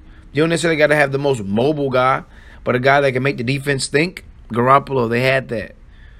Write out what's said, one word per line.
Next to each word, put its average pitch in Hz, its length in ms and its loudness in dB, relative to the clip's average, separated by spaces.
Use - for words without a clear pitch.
You 143 100 0
don't 165 60 2
necessarily 165 280 0
gotta 151 200 4
have 139 160 2
the 139 60 -2
most 135 260 -2
mobile 135 440 0
guy, 131 360 0
but 117 100 0
a 123 60 0
guy 139 200 4
that 139 120 0
can 123 100 -2
make 139 140 -2
the 120 80 -6
defense 135 420 -2
think. 165 380 -2
Garoppolo, 127 580 2
they 117 120 0
had 131 300 0
that. 107 260 -10